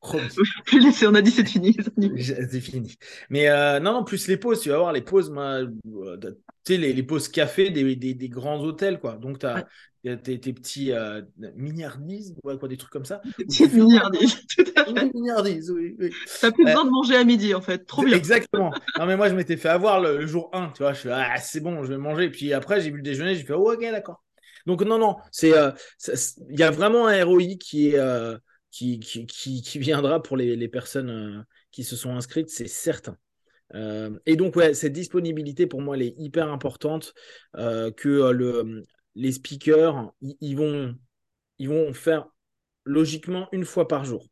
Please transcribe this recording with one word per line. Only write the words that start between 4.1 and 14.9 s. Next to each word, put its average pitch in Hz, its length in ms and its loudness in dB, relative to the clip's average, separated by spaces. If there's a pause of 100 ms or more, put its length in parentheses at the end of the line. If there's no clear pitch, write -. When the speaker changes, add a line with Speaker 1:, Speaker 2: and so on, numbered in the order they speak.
Speaker 1:
les 190 80 2
pauses, 220 240 -2
tu 156 80 -6
vas 143 100 2
voir, 170 140 2
les 135 100 -2
pauses, 180 260 2
moi, 139 360 -6 (220)
euh, 98 340 -12
tu 98 80 -12 (460)
sais, - 20 0
les, 151 160 0
les 131 100 -2
pauses 143 240 -4
café 165 440 0
des, 135 260 0
des, 127 180 -6
des 127 140 -12
grands 139 320 -8
hôtels, 160 400 -4
quoi. 113 160 -10
Donc, 131 240 -12
t'as, 123 160 -4
Speaker 2:
Ouais. - 80 -8 (400)
Speaker 1:
y 123 60 -8
a 123 60 -8
tes, 123 220 -8
tes 131 140 -8
petits, 135 400 -8
euh, 107 300 -6 (340)
miniardises, 156 880 -12
ouais, 139 120 -8
quoi, 131 120 -10
des 131 80 -10
trucs - 160 -20
comme 139 120 -10
ça. 202 200 -12
Speaker 2:
Des 262 60 -10
Speaker 1:
Où - 180 -10
Speaker 2:
petites - 160 4
Speaker 1:
tu 302 40 6
fais 269 80 4
Speaker 2:
miniardises, 220 680 6
<laughs> - 100 -10
tout 359 80 8 (120)
à 294 80 6
fait. 226 80 -6